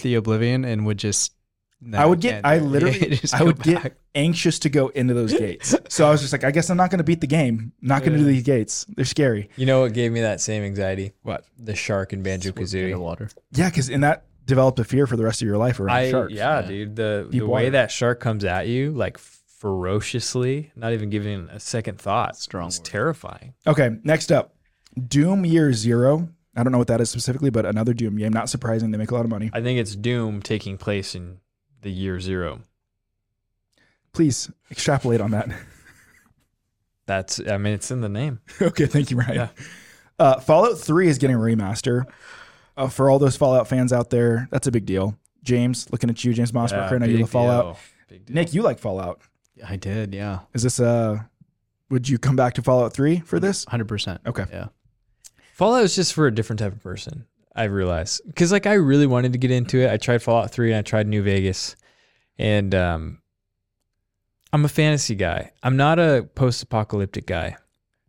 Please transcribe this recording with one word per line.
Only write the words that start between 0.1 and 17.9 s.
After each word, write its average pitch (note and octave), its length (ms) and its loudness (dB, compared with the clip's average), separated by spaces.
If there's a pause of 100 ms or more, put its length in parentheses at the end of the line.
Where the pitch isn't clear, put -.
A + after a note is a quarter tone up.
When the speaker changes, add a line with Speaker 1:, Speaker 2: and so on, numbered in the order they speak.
Speaker 1:
Oblivion A#2 500 0
and G#2+ 220 -2
would G#2+ 120 -2
just, - 340 -2 (500)
"No, A2+ 160 -6
Speaker 2:
I C#3+ 80 6
would F3 120 6
Speaker 1:
I - 20 -6
Speaker 2:
get, A#3+ 120 0
Speaker 1:
can't G#2+ 140 -4
Speaker 2:
I D#3 120 4
Speaker 1:
do D#3 60 0
it." C#3+ 40 0
<laughs> - 20 -2
Speaker 2:
literally, C#3+ 460 2
Speaker 1:
Just - 180 -2
Speaker 2:
I - 60 2
Speaker 1:
go D#3+ 60 6
Speaker 2:
would C#3+ 160 4
get E3 200 2
Speaker 1:
back. - 120 -8 (200)
Speaker 2:
anxious E3 460 2
to - 100 2
go C3+ 180 4
into B2+ 260 0
those A#2+ 200 2
gates. G#2+ 400 -2 (140)
So D#3 180 4
I D3 40 8
was D3+ 100 4
just C3+ 120 -6
like, C#3 120 -2
"I D3+ 60 2
guess E3 200 0
I'm F3+ 80 2
not F3+ 120 2
gonna F3 140 0
beat E3 180 2
the D#3 40 0
game. B2 460 0 (100)
Not C3+ 220 2
gonna D#3 140 2
do D3 60 6
Speaker 3:
Yeah. C#3+ 80 6
Speaker 2:
these B2+ 100 2
gates. A#2+ 440 0 (100)
They're C3+ 100 -2
scary." A#2 500 0
Speaker 3:
You C3 100 -2
know C3 140 4
what B2 140 2
gave A#2+ 180 0
me A#2 80 -2
that G#2+ 220 0
same G#2+ 200 -4
anxiety? G2 500 -4 (100)
Speaker 2:
What? - 220 -8 (140)
Speaker 3:
The A2 160 -8
shark G2 400 -4
in G2 80 -6
Banjo-Kazooie. F#2+ 460 -6
Speaker 1:
Swimming F#2 240 -4
in F2+ 40 -4
the F2+ 60 -6
water. E2 260 -8 (240)
Speaker 2:
Yeah, E3+ 180 2
'cause C3 200 -2
in C3+ 120 -2
that D3 220 2 (220)
developed C3 340 4
a A2 40 0
fear C3+ 220 2
for A#2+ 120 -2
the A2+ 60 -2
rest A2 180 -2
of A#2+ 40 -2
your G#2 120 0
life A#2 200 0
around G2+ 160 0
Speaker 3:
I, B2+ 160 0
Speaker 2:
sharks. B2+ 220 -2
Speaker 3:
yeah, B2 300 -2
Speaker 1:
Yeah. F2+ 40 -8
Speaker 3:
dude. G#2 300 -10
The, G#2+ 340 -4
Speaker 2:
Deep B2 120 0
Speaker 3:
the G#2+ 40 -4
Speaker 2:
water. A#2+ 200 0
Speaker 3:
way C3+ 40 0
that B2+ 220 2